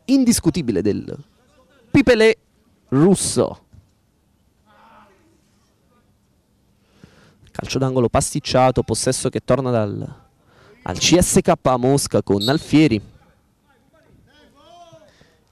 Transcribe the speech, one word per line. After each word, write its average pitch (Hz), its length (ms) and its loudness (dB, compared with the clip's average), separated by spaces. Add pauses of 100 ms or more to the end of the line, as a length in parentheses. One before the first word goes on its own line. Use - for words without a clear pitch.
indiscutibile 175 760 0
del - 340 -4 (760)
Pipelé 226 460 4 (520)
russo. 143 760 2 (3750)
Calcio - 260 -10
d'angolo 131 320 0
pasticciato, 131 760 0
possesso - 460 -4
che 110 140 -6
torna 127 280 -2
dal, 107 440 -6 (680)
al 90 140 -8
C - 220 2
S 180 220 0
K 175 120 0 (240)
Mosca 127 440 0
con 101 260 -2
Alfieri 143 640 0 (2500)